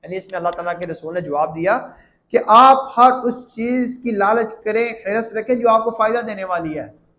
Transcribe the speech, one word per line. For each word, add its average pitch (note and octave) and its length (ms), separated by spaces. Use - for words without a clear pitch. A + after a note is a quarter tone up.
यानी E3+ 120
इसमें F#3 200
अल्लाह F3 140
ताला F3 220
के F3 140
रसूल D#3+ 280
ने F3+ 60
जवाब D#3 340
दिया F#3 240
कि A#3 80
आप C4 480
हर B3 160
उस B3 420
चीज़ B3 480
की A#3+ 100
लालच A3 400
करें, A3+ 400
हिरस A3+ 420
रखें A3+ 260
जो A#3 80
आपको A3+ 220
फ़ायदा A3+ 320
देने G3+ 220
वाली E3+ 300
है, B2+ 200